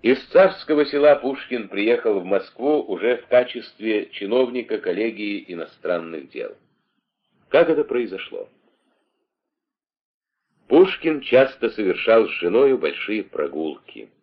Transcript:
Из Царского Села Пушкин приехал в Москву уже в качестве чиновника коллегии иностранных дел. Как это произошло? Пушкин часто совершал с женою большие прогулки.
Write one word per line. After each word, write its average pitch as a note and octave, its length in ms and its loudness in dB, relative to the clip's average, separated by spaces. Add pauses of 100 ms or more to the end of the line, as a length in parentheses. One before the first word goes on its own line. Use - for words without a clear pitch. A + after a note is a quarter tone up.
Из B2+ 220 2
Царского D#3 600 2
Села C#3+ 300 4
Пушкин B2 540 -8
приехал G#2+ 500 0
в F2+ 40 -10
Москву A2+ 600 -2
уже G#2+ 340 -2
в - 100 -16
качестве A2+ 840 -2
чиновника A#2+ 680 -2
коллегии G2+ 720 -6
иностранных E2 800 -8
дел. A#1 260 -12 (920)
Как E3 180 4
это D3+ 160 0
произошло? G2 640 -8 (2250)
Пушкин D#3+ 540 2
часто B2+ 500 2
совершал A2 560 2
с - 60 -8
женою A#2+ 440 2
большие G2 460 -6
прогулки. C#2+ 840 -8 (140)